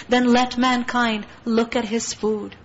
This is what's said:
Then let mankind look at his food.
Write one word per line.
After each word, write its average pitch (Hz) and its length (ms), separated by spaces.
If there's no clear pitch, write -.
Then 247 240
let 247 240
mankind 240 680
look 233 300
at 240 100
his 220 260
food. 208 540